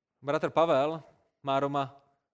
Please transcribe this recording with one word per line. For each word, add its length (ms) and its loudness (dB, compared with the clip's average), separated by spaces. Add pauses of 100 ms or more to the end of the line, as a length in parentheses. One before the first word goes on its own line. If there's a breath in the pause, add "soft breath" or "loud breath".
(220)
Bratr 280 -2
Pavel 540 2 (400)
má 160 0
doma 420 -4 (320)